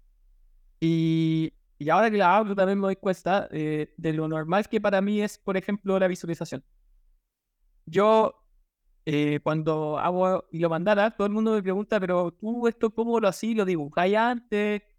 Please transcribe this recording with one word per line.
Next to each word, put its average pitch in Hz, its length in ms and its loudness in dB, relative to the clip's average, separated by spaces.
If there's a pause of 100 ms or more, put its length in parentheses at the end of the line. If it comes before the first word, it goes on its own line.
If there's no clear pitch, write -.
(800)
Y, 160 720 0 (240)
y 147 120 -4
ahora 208 220 4
que 208 60 -2
las 190 100 4
hablo 202 280 2
también 196 240 2
me 196 80 0
doy 190 100 -2
cuenta, 190 540 -2
eh, 151 460 -4
de 160 160 -2
lo 156 140 -2
normal 160 420 -2
que 220 120 -2
para 196 200 0
mí 208 200 -2
es, 208 160 -6
por 190 200 -6
ejemplo, 190 420 -2
la 185 80 2
visualización. 170 560 -6 (1200)
Yo 214 540 4 (720)
eh, 147 300 0
cuando 156 560 -2
hago 185 540 0
hilo 165 180 0
mandala, 202 420 2
todo 202 140 -2
el 202 80 -2
mundo 220 200 0
me 208 100 0
pregunta, 202 360 -2
"Pero 180 320 0
tú 233 360 -4
esto, 226 260 0
¿cómo 233 260 0
lo 214 80 2
hacís? 214 300 -2
¿Lo 202 80 0
dibujáis 175 500 0
antes? 214 680 -2 (160)